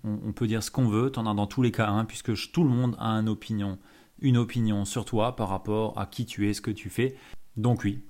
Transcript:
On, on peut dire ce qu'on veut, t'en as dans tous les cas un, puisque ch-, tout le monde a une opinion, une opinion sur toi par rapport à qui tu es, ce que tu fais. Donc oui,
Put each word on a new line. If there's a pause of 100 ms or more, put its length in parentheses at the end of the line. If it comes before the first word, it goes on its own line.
On,
on
peut
dire
ce
qu'on
veut,
t'en
as
dans
tous
les
cas
un,
puisque
ch-,
tout
le
monde
a
une
opinion, (400)
une
opinion
sur
toi
par
rapport
à
qui
tu
es,
ce
que
tu
fais. (420)
Donc
oui,